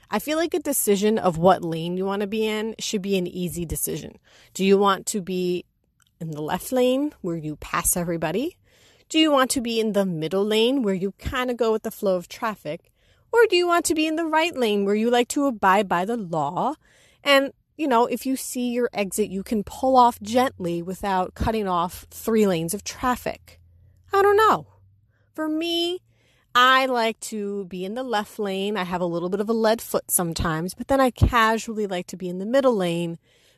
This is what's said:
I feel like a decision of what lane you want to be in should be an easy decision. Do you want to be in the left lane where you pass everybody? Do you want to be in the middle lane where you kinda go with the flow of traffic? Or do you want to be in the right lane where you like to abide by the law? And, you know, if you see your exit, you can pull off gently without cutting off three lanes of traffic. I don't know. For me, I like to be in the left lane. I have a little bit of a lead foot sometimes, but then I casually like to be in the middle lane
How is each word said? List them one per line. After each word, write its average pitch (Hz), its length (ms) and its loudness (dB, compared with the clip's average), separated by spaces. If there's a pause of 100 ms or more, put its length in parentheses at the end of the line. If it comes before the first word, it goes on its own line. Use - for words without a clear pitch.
(100)
I 214 80 -2
feel 302 200 -2
like 330 160 0
a 349 60 -2
decision 214 580 0
of 175 180 0
what 175 280 6
lane 165 320 -4
you 185 80 -4
want 196 160 -4
to 208 60 -2
be 220 200 -2
in 214 320 -4
should - 240 -4
be 196 160 0
an 180 80 0
easy 175 380 -6
decision. 151 540 -8 (360)
Do 185 100 -2
you 196 140 6
want 196 280 2
to 214 140 -4
be 180 440 -4 (560)
in 160 100 -8
the 147 100 -8
left 156 320 -6
lane 262 400 2 (100)
where 170 140 -4
you 151 200 -8
pass - 400 -4
everybody? 175 600 -4 (520)
Do 320 100 0
you 320 120 6
want 262 220 4
to 285 80 -2
be 226 200 -2
in 220 120 0
the 196 140 2
middle 175 380 -2
lane 226 380 2
where 202 120 0
you 190 240 -2
kinda 254 360 -4
go 233 180 0
with 220 100 -2
the 226 80 -6
flow 196 260 0
of 175 120 -8
traffic? - 640 -8 (400)
Or 466 140 8
do 403 100 2
you 349 100 4
want 339 200 2
to 349 80 0
be 311 120 2
in 311 100 -2
the 330 100 -2
right 311 300 0
lane 208 280 2
where 202 100 2
you 220 160 2
like 247 180 4
to 285 180 0
abide 202 420 4
by 175 160 0
the 233 120 -4
law? 170 580 -4 (480)
And, 277 300 4 (240)
you 302 120 -4
know, 240 180 4
if - 180 -6
you 262 120 -2
see 247 340 -6
your 240 220 -2
exit, 202 360 -2
you 190 140 -6
can 208 220 -2
pull 262 320 0
off 247 260 6
gently 202 600 -2
without 185 520 -4
cutting 220 340 -2
off 175 420 -2
three 220 360 2
lanes 165 260 0
of 202 120 -10
traffic. - 760 -6 (520)
I 392 100 4
don't 403 140 4
know. 381 320 4 (680)
For - 140 -6
me, 339 540 -2 (560)
I 262 280 6
like 233 340 -2
to 202 460 -8
be 180 180 -8
in 202 120 -8
the 262 60 -8
left 214 360 -4
lane. 202 400 -2
I 180 60 -2
have 175 180 -4
a 180 40 0
little 170 220 -2
bit 196 120 -2
of 208 100 -4
a - 20 2
lead 226 300 2
foot - 280 -4
sometimes, 165 640 -2
but - 160 -12
then 269 140 4
I 262 80 4
casually 220 760 2
like 180 200 -6
to - 100 -12
be 180 140 -8
in 180 80 -6
the 190 80 -6
middle 254 280 4
lane 170 440 -2 (400)